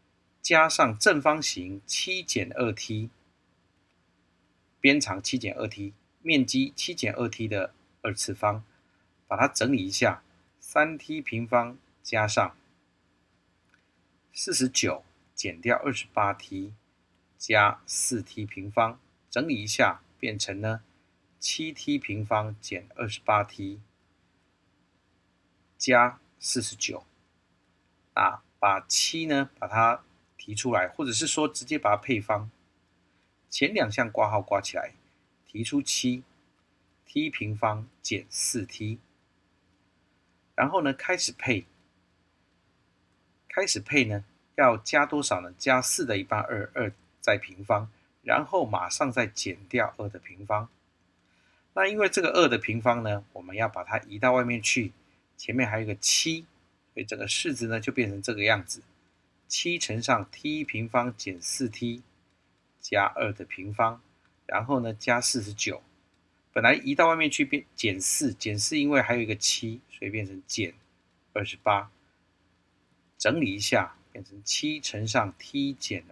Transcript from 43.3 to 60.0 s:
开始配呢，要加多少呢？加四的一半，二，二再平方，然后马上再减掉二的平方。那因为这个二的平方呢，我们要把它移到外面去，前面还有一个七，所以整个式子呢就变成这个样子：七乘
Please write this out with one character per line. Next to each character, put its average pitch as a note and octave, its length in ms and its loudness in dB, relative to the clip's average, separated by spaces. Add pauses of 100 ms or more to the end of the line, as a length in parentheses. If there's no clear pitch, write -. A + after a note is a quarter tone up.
开 F#3+ 180 -2
始 G#2+ 140 -2
配 C#3+ 240 2
呢， G#2 200 -4 (300)
要 B2+ 220 6
加 C#3+ 280 2
多 D3 180 0
少 G2 180 0
呢？ F2 180 -12
加 B2+ 240 4
四 - 240 0
的 A2 100 0
一 G2 60 -2
半， G#2+ 180 -2
二， G#2 340 -4
二 A2 180 -2 (280)
再 G#2+ 160 2
平 G2+ 280 -10
方， G#2+ 260 0 (320)
然 A#2+ 220 2
后 E3+ 200 2
马 F#2+ 240 -2
上 C#3 220 -2
再 A#2 160 0
减 G2 320 -6 (100)
掉 A#2 280 0
二 G#2 120 -6
的 F#2+ 100 -12
平 G2 280 -20
方。 G#2+ 220 -2 (1040)
那 F#3+ 140 2
因 G#3 120 0
为 G3+ 100 6
这 F#3+ 120 0
个 E3 80 4
二 E3+ 180 6
的 A#2+ 120 4
平 A2 220 -4
方 A#2+ 220 4
呢， G#2 300 -2
我 G2 80 -16
们 F#2 160 -14
要 A2 120 0
把 F#2 140 -10
它 G#2+ 180 -4
移 G#2 180 -14
到 B2+ 140 4
外 B2+ 120 4
面 A#2+ 160 -2
去， A2 320 0 (460)
前 - 160 -6
面 B2 140 2
还 G#2+ 100 -2
有 A2+ 60 -4
一 - 20 -8
个 G#2+ 80 -4
七， E3 500 0 (480)
所 A2+ 100 -8
以 - 20 -12
整 A2 140 -8
个 A2 80 -6
式 D3 280 -2
子 A#2 140 -6
呢 A2+ 120 -2
就 - 100 -6
变 A2+ 200 0
成 G2+ 100 -8
这 A2 140 -4
个 G#2 80 -4
样 G#2 220 4
子： - 180 -12 (640)
七 F3 300 -2
乘 A2+ 240 -4